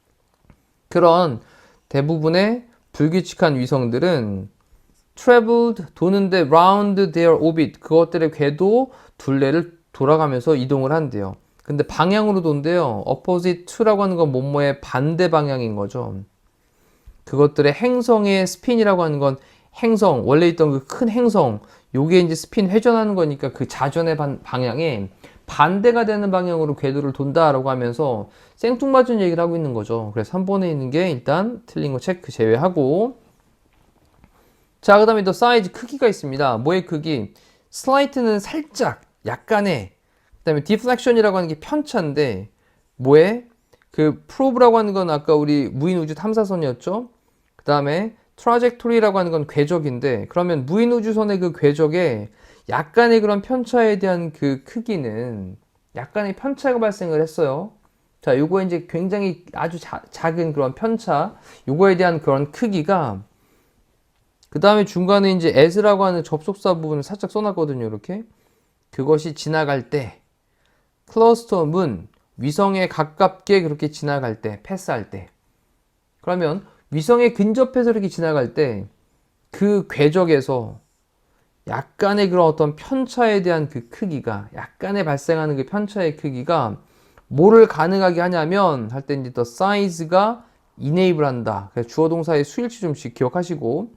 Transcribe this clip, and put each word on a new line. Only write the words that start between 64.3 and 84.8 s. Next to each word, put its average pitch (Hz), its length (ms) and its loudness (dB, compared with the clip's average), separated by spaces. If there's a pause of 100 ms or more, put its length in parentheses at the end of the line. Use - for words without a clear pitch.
그 147 100 -8
다음에 202 260 4
중간에 190 460 2
이제 165 240 0
as라고 190 480 4
하는 175 200 0
접속사 185 520 -4
부분을 151 280 -6
살짝 196 280 -10
써놨거든요. 160 540 -4
이렇게 139 380 -10 (680)
그것이 151 420 -2
지나갈 147 560 -4
때 - 320 -8 (840)
클러스터 226 600 2
문, 151 420 -2 (280)
위성에 185 520 -2
가깝게 190 720 0
그렇게 151 300 -4
지나갈 139 500 -6
때, 104 220 -8
패스할 156 460 -8
때, 92 200 -16 (920)
그러면 175 440 -4 (260)
위성에 233 420 2
근접해서 240 580 0
이렇게 202 180 -2
지나갈 151 440 -2
때 110 340 -2 (640)
그 202 400 0
궤적에서 143 880 0 (880)
약간의 196 640 -2
그런 175 160 4
어떤 156 300 2
편차에 247 640 -2
대한 165 280 0
그 - 200 -12
크기가, 113 680 -8
약간의 196 500 -6